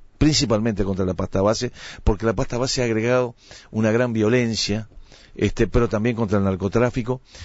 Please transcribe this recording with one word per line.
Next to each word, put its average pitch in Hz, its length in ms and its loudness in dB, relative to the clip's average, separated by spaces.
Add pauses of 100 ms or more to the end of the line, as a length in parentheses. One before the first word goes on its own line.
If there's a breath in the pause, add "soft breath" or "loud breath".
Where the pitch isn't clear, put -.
(180)
principalmente 117 680 2
contra 95 220 -2
la 92 80 -2
pasta 95 260 -2
base, 110 320 0 (320 loud breath)
porque 113 220 2
la 110 80 2
pasta 120 240 -4
base 131 240 -2
ha - 20 0
agregado 120 500 0 (360 loud breath)
una 110 220 2
gran 120 200 2
violencia, 110 760 0 (460 loud breath)
este, 104 320 0
pero 120 220 2
también 110 280 0
contra 104 220 0
el 98 60 2
narcotráfico 113 800 0 (220 loud breath)